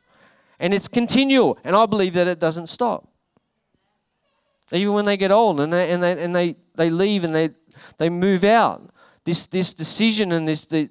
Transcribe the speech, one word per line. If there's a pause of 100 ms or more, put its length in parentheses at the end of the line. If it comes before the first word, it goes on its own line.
(600)
And
it's
continual,
and
I
believe
that
it
doesn't
stop. (1600)
Even
when
they
get
old
and
they,
and
they,
and
they, (200)
they
leave
and
they, (480)
they
move
out, (340)
this,
this
decision
and
this,
the,